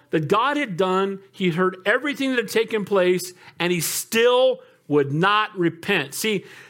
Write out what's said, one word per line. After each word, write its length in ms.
that 160
God 300
had 200
done. 420
He'd 240
heard 300
everything 460
that 80
had 100
taken 360
place, 480
and 120
he 100
still 800
would 260
not 440
repent. 560
See, 300